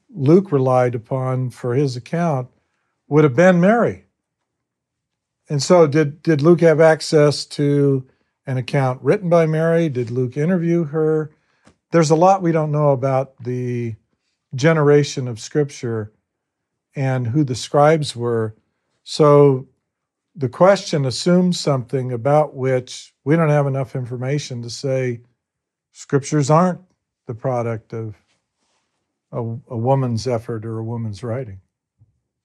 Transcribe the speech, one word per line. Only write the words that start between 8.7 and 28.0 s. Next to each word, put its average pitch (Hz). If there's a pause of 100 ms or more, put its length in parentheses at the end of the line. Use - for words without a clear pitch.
written 175
by 165
Mary? 165
Did 123
Luke 123
interview 170
her? 156 (600)
There's 165
a 160
lot 190
we 170
don't 156
know 147
about 135
the 120 (580)
generation 147
of 113
Scripture 117 (800)
and 131
who 143
the 123
scribes 147
were. 117 (520)
So 143 (640)
the 135
question 175
assumes 175
something 127
about 143
which 127 (100)
we 151
don't 165
have 147
enough 135
information 127
to 117
say 127 (720)
Scriptures 143
aren't 175 (460)
the 123
product 117
of 110 (1200)